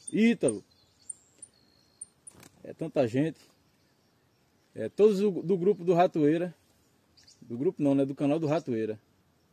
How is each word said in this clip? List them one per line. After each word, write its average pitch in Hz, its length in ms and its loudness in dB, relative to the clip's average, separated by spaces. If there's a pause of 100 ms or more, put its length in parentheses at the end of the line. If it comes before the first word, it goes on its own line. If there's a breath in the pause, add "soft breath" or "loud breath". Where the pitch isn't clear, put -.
(120)
Ítalo. 180 520 2 (2000)
É - 100 -16
tanta 151 340 -2
gente. 135 320 -2 (1300)
É, 110 140 -8
todos 196 320 2
do, 208 100 0 (140)
do 180 140 0
grupo 175 260 0
do 180 100 2
Ratoeira. 165 600 2 (840)
Do 120 160 -12
grupo 156 240 -4
não, 139 140 2
né? 139 100 2
Do 139 100 -6
canal 147 240 -2
do 160 80 -4
Ratoeira. 113 520 -4 (540)